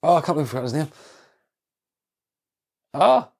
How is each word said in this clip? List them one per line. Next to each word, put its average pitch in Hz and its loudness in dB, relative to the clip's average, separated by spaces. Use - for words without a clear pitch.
Oh, 170 2
I 165 2
can't 160 -4
believe 147 -4
I 107 -10
forgot 123 -6
his 123 -6
name. 147 -6
Oh! 202 2